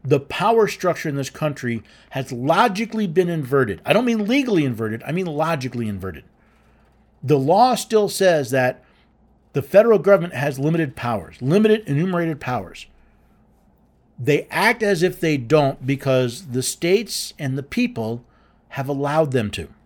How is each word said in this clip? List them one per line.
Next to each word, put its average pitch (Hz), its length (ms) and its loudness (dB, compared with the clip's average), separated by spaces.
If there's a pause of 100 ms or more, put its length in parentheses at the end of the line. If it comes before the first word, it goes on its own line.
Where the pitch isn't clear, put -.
the 139 180 0
power 214 460 0
structure 170 440 -4
in 139 60 -6
this 139 120 -6
country 123 540 -6 (280)
has 139 220 -8
logically 202 760 0
been 175 220 2
inverted. 131 560 0
I 135 80 0
don't 226 140 2
mean 220 200 0
legally 240 380 2
inverted, 113 400 -4
I 139 80 -6
mean 180 140 -2
logically 143 640 -4
inverted. 95 360 -8 (960)
The 139 160 2
law 196 360 4
still 214 340 0
says 160 420 2
that 127 320 0 (680)
the 143 80 0
federal 214 380 6
government 175 340 4
has 135 260 -4
limited 151 380 0
powers, 110 460 -6
limited 214 440 4
enumerated 165 540 -2
powers. 113 460 -6 (1300)
They 143 320 0
act 226 320 0
as 202 200 2
if 180 180 -2
they 156 160 0
don't 135 500 2
because 131 640 0
the 127 140 -4
states - 760 -2
and 139 200 -4
the 143 40 -6
people 123 600 -4 (460)
have 135 180 -6
allowed 143 440 0
them 113 180 0
to. 82 180 -10 (180)